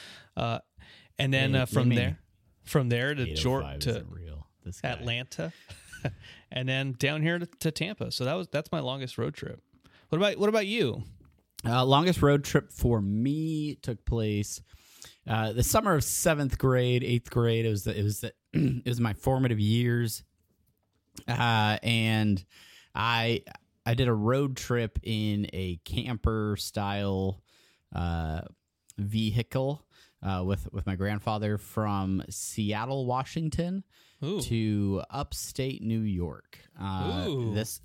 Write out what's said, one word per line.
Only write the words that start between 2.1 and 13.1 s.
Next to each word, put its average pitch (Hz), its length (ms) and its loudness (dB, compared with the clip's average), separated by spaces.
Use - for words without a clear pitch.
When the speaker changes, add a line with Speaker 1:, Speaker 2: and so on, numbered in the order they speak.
Speaker 1:
from 131 240 2
there 123 260 2
to 131 100 -2
Geor-, 87 40 -2
Speaker 2:
Eight 78 180 0
oh 131 160 2
five 71 180 -8
Speaker 1:
to 123 100 -2
Speaker 2:
isn't 113 200 -4
real. 80 360 -12
This 90 160 -12
guy. - 80 -4
Speaker 1:
Atlanta, 123 640 -6
<laughs> - 480 -10
and 127 180 -4
then 135 300 -2
down 151 240 0
here 170 160 2
to, 170 80 -6
to 160 100 0
Tampa. 180 400 -4
So - 140 -4
that 139 100 0
was, 180 140 -4
that's - 240 -4
my 151 80 -2
longest 131 360 -6
road 131 180 -4
trip. - 280 -12
What 156 100 2
about, 202 200 2
what 202 100 4
about 214 180 4
you? 202 380 0
Speaker 2:
Uh, 127 200 4
longest 151 360 6
road 143 220 8
trip - 300 2
for 117 280 2
me 147 760 0